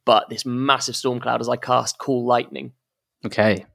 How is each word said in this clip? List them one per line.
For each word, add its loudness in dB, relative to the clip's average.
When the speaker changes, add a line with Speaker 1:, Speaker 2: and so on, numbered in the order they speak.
Speaker 1:
But 4
this -10
massive -2
storm -2
cloud -2
as -4
I 0
cast 0
Cool -2
Lightning. -2
Speaker 2:
Okay. 2